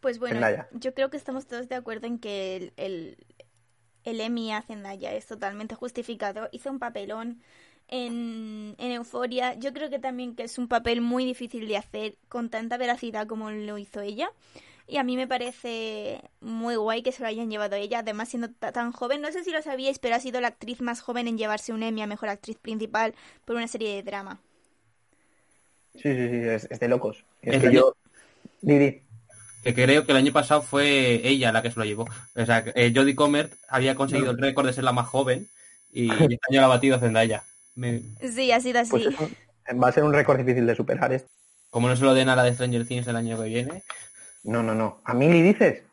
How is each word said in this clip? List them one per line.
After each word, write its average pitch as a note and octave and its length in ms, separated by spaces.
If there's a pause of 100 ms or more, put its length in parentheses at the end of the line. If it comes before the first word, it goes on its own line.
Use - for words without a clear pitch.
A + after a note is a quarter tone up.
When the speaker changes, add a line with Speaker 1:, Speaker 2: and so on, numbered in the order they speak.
Speaker 1:
Pues A#3+ 180
bueno, A#3+ 160
Speaker 2:
Zendaya. A3 380
Speaker 1:
yo B3+ 220
creo C4+ 160
que D4+ 60
estamos C4+ 300
todos B3 220
de B3+ 80
acuerdo A3+ 320
en A#3 100
que G3 380
el, F3+ 200
el, F3+ 400 (880)
el A3+ 160
Emmy A3+ 320
a G#3+ 100
Zendaya G3 500
es G#3+ 140
totalmente G#3+ 500
justificado. A3 720
Hizo B3+ 200
un C4+ 100
papelón A3+ 600 (460)
en, A3+ 920
en B3 140
Euphoria. B3 640
Yo C4 180
creo D4 180
que C4+ 100
también B3 340
que - 100
es A#3 140
un B3 80
papel A#3 360
muy B3 220
difícil A#3+ 440
de E3 80
hacer G#3 400 (120)
con A#3 220
tanta A#3 280
veracidad A#3+ 500
como A3 240
lo G#3 260
hizo G#3 220
ella. G#3+ 300 (580)
Y - 80
a C#4 80
mí B3 120
me B3+ 120
parece A3+ 920 (200)
muy A3+ 340
guay A3 300
que B3+ 80
se C4 100
lo A3+ 60
hayan A3+ 200
llevado G#3 280
ella, G#3+ 240
además A3 280
siendo A#3 220
ta-, - 220
tan A#3+ 180
joven. B3+ 320
No D4 80
sé E4+ 140
si F4+ 80
lo D#4 100
sabíais, C4+ 380
pero A#3 160
ha B3+ 40
sido B3+ 200
la A#3+ 80
actriz A#3 340
más A#3+ 180
joven A#3+ 280
en A3+ 100
llevarse G#3+ 340
un A3 120
Emmy A3 180
a G#3 60
Mejor G#3 200
Actriz G#3 300
Principal A3 560 (300)
por A3+ 100
una A#3 140
serie G#3+ 260
de G3 80
drama. G3 380 (1500)
Speaker 2:
Sí, - 80
sí, B2+ 260
sí, A#2+ 80 (120)
es, A2 220
es A#2 100
de A#2+ 80
locos. - 360 (180)
Es B2 120
Speaker 3:
El C3+ 60
Speaker 2:
que C3 80
Speaker 3:
año A#2+ 120
Speaker 2:
yo, C3 160 (680)
di, D3 160
di. C#3 240 (600)
Speaker 3:
que A#2+ 120
creo C3+ 300
que D3 80
el C3+ 60
año C#3 140
pasado D3 300
fue C#3 640
ella B2+ 260
la A2 100
que A#2 80
se A#2 80
lo A2 60
llevó. G#2+ 240 (260)
O A#2 120
sea, A2+ 180 (100)
eh, A#2+ 200
Jodie C3+ 200
Comer D3 360 (180)
había C3 260
conseguido C3+ 380
Speaker 2:
No. - 0
Speaker 3:
el A#2 60
récord C3+ 280
de B2+ 60
ser C3+ 120
la B2+ 80
más A#2+ 140
joven B2+ 400 (460)
y, A#2+ 140
Speaker 2:
<laughs> A#2+ 240
Speaker 3:
y A#2+ 40
este A#2 40 (120)
año C3+ 100
la C3+ 40
ha C3 40
batido C3 300
Zendaya. A2+ 440 (320)
Me A#2+ 260 (200)
Speaker 1:
Sí, B3 320
ha A#3 80
sido B3 200
así. A#3 100
Speaker 2:
Pues A#3 160
es C#4+ 140
un, - 600
va B2+ 60
a B2 40
ser D3+ 120
un D3+ 80
récord C#3+ 260
difícil B2 280
de A#2 80
superar, - 380
¿eh? B2+ 120 (460)
Speaker 3:
Como A#2+ 180
no B2+ 80
se B2+ 80
lo C3+ 100
den C3 140
a B2+ 80
la B2+ 80
de B2 100
Stranger A#2+ 320
Things B2 200
el A#2+ 100
año A2+ 240
que A2 80
viene. B2+ 340 (640)
Speaker 2:
No, A#2 180
no, A2 120
no. A2 300
¿A A#2 100
Millie D#3+ 280
dices? F#3+ 400 (100)